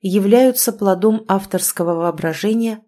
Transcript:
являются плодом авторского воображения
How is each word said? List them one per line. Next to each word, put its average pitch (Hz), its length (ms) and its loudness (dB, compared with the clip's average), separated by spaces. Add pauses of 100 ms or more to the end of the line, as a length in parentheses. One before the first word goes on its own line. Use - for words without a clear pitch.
являются 214 680 2
плодом 208 560 0
авторского 185 680 -2
воображения 190 920 -4